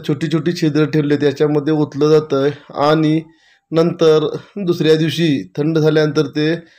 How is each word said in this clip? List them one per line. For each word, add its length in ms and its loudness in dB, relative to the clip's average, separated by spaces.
छोटी 200 -2
छोटी 260 -2
छिद्र 320 0
ठेवले 280 0
आहेत, 100 0
याच्यामध्ये 500 0
ओतलं 360 0
जातं 340 2
आहे 80 0
आणि 480 2
नंतर 640 2
दुसऱ्या 380 0
दिवशी 640 -2
थंड 200 -2
झाल्यानंतर 480 2
ते 300 -4